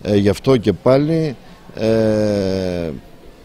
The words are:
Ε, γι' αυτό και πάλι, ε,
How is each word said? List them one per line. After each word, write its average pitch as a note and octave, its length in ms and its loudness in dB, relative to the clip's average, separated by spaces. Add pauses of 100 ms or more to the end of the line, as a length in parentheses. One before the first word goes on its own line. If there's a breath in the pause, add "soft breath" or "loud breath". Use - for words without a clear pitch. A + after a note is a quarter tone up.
Ε, G#2+ 120 0
γι' G2+ 140 4
αυτό C3 280 2
και G#2 160 0
πάλι, D3 600 0 (400 loud breath)
ε, G2+ 1120 0 (560)